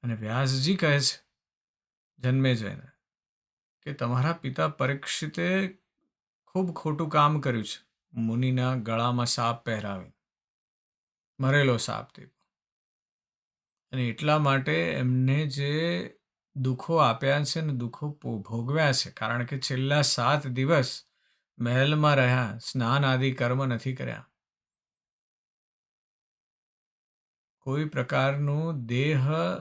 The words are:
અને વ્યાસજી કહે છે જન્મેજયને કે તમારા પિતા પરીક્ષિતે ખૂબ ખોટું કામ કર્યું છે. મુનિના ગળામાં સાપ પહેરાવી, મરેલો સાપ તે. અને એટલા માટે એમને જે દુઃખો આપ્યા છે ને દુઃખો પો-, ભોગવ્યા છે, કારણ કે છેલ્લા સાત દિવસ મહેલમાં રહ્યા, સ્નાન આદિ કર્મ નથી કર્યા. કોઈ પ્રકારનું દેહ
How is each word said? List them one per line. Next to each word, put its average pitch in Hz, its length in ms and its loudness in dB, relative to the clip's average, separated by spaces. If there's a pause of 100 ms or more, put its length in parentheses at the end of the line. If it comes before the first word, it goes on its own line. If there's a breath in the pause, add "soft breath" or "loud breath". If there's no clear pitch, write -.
અને 120 100 -2
વ્યાસજી 131 600 0
કહે 151 240 4
છે - 260 -2 (920)
જન્મેજયને 127 680 0 (920)
કે 147 120 -10
તમારા 127 400 0
પિતા 156 340 -4
પરીક્ષિતે 165 1120 -4 (680)
ખૂબ 185 280 -2
ખોટું 156 360 -2
કામ 151 300 4
કર્યું 120 240 -2
છે. - 220 -10 (280)
મુનિના 127 600 0
ગળામાં 120 500 0
સાપ 117 400 -2
પહેરાવી, 101 460 -6 (1300)
મરેલો 135 380 4
સાપ - 380 -6
તે. - 160 -20 (1600)
અને 127 160 -2
એટલા 151 320 0
માટે 147 520 2
એમને 131 560 2
જે 151 680 -2 (400)
દુઃખો 131 400 -2
આપ્યા 139 480 2
છે 160 180 -2
ને 156 120 -2
દુઃખો 120 380 -6
પો-, 117 300 -8
ભોગવ્યા 131 500 0
છે, 123 200 -2
કારણ 117 340 -4
કે 135 140 -6
છેલ્લા 139 420 0
સાત 139 460 2
દિવસ 131 580 0 (540)
મહેલમાં 143 560 4
રહ્યા, 123 420 2
સ્નાન 127 480 0
આદિ 131 260 2
કર્મ 127 340 0
નથી 127 300 -2
કર્યા. 120 340 -8 (3250)
કોઈ 143 260 -4
પ્રકારનું 143 1000 -2
દેહ 131 420 2 (340)